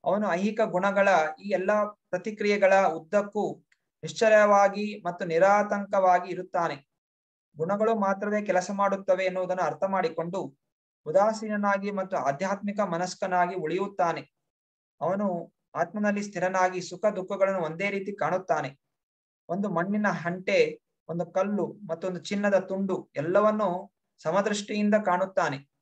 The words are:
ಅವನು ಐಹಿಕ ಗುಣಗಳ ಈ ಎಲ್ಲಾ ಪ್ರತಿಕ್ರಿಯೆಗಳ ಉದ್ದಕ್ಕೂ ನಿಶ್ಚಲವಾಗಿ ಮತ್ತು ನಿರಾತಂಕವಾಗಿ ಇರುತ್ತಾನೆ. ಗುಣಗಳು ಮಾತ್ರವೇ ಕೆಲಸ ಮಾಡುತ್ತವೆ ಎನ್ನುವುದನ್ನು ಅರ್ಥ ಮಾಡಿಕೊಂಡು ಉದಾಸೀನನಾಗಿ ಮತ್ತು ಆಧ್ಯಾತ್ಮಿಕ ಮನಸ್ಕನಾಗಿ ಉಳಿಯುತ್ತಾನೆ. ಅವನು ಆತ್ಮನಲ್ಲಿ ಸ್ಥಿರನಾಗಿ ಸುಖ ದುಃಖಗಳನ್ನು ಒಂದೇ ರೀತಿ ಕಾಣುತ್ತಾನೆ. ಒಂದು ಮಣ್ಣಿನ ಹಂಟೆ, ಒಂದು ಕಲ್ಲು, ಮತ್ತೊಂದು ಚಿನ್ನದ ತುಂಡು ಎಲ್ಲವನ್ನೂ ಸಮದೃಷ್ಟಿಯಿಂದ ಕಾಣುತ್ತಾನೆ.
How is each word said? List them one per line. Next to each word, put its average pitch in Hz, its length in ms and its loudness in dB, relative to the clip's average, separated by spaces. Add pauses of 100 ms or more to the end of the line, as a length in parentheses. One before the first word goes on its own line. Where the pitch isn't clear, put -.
ಅವನು 196 280 0
ಐಹಿಕ 208 320 -2
ಗುಣಗಳ 196 440 2 (320)
ಈ 196 80 -12
ಎಲ್ಲಾ 202 360 0
ಪ್ರತಿಕ್ರಿಯೆಗಳ 202 1000 2
ಉದ್ದಕ್ಕೂ 190 800 -2 (380)
ನಿಶ್ಚಲವಾಗಿ 208 1000 4
ಮತ್ತು 175 200 -6
ನಿರಾತಂಕವಾಗಿ 190 1080 2
ಇರುತ್ತಾನೆ. 170 540 -4 (680)
ಗುಣಗಳು 208 380 0
ಮಾತ್ರವೇ 208 480 0
ಕೆಲಸ 185 280 0
ಮಾಡುತ್ತವೆ 196 540 0
ಎನ್ನುವುದನ್ನು 180 380 -2
ಅರ್ಥ 151 220 -2
ಮಾಡಿಕೊಂಡು 175 720 -4 (500)
ಉದಾಸೀನನಾಗಿ 202 840 0
ಮತ್ತು 190 260 -4
ಆಧ್ಯಾತ್ಮಿಕ 190 640 -2
ಮನಸ್ಕನಾಗಿ 180 720 0
ಉಳಿಯುತ್ತಾನೆ. 175 800 -4 (680)
ಅವನು 180 520 -4 (220)
ಆತ್ಮನಲ್ಲಿ 202 480 -2
ಸ್ಥಿರನಾಗಿ 185 600 -2
ಸುಖ 175 220 -10 (120)
ದುಃಖಗಳನ್ನು 190 440 0
ಒಂದೇ 165 300 -4
ರೀತಿ 196 260 -8
ಕಾಣುತ್ತಾನೆ. 160 640 -4 (680)
ಒಂದು 196 200 -4
ಮಣ್ಣಿನ 196 380 -2
ಹಂಟೆ, 175 760 0 (280)
ಒಂದು 170 180 -6
ಕಲ್ಲು, 190 400 -2
ಮತ್ತೊಂದು 170 540 -8
ಚಿನ್ನದ 202 380 0
ತುಂಡು 190 580 -2
ಎಲ್ಲವನ್ನೂ 196 760 0 (300)
ಸಮದೃಷ್ಟಿಯಿಂದ 208 720 0
ಕಾಣುತ್ತಾನೆ. 185 880 0